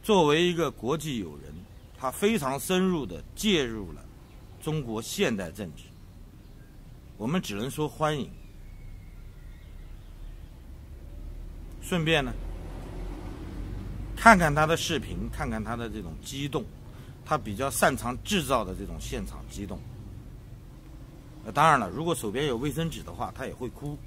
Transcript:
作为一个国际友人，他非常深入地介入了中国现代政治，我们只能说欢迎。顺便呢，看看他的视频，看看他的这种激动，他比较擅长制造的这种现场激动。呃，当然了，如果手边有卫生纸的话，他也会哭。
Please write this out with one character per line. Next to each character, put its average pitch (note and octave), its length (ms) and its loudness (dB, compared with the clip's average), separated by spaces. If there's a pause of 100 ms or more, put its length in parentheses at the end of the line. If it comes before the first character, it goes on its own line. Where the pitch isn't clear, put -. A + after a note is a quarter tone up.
作 F#3+ 240 8
为 D3+ 180 8
一 F3+ 100 6
个 D#3+ 160 2
国 A#2+ 280 0
际 C#3 220 -2
友 D#2 180 -6
人， C#2+ 160 -14 (440)
他 C3 140 -2
非 G#3+ 260 4
常 C#3 220 0
深 F#3 220 4
入 F3 240 2
地 F2 180 -8 (120)
介 F#3 280 4
入 A2 300 -4
了 C2+ 100 -14 (580)
中 D#3 220 0
国 A2+ 180 -2
现 D3+ 320 2
代 F#2+ 160 -2
政 F2 280 -8
治， - 60 -16 (1300)
我 G#2 100 -4
们 D#3+ 160 4
只 G#2 140 -4
能 A#2 160 -2
说 D3+ 160 0
欢 D3+ 300 0
迎。 A2+ 120 -4 (3500)
顺 F3 220 0
便 D3+ 220 6
呢， A#2 80 -2 (1800)
看 A3 220 12
看 D#3+ 160 8
他 D#3 120 6
的 D#3+ 100 6
视 D#3 240 2
频， F#2+ 320 -4
看 C#3 180 -4
看 A2 140 -2
他 A2 120 -2
的 A#2 140 -4
这 G#2 120 -6
种 D#2+ 200 -6
激 C#3 280 -4
动， C#3 160 -2 (600)
他 D#3 120 2
比 G#2+ 180 -2
较 C3+ 140 0
擅 D3 260 6
长 A#2+ 280 -2
制 F#3+ 200 2
造 A#2+ 220 4
的 F#2 100 -4
这 F#2+ 100 -6
种 E2+ 140 -6
现 G#2 260 -4
场 C#2 240 -10
激 G2+ 160 -8
动。 - 140 -6 (1700)
呃， G#2+ 60 -8
当 C#3+ 140 6
然 D3 140 10
了， F#2+ 100 0
如 C3+ 140 -2
果 E3+ 100 2
手 A2+ 160 -2
边 C3 180 0
有 B2 100 2
卫 B2 140 0
生 D#3+ 180 0
纸 - 140 -8
的 - 100 -10
话， G2 220 -4
他 C3 100 -6
也 F#2+ 80 -6
会 B2 160 -6
哭。 D3 380 -8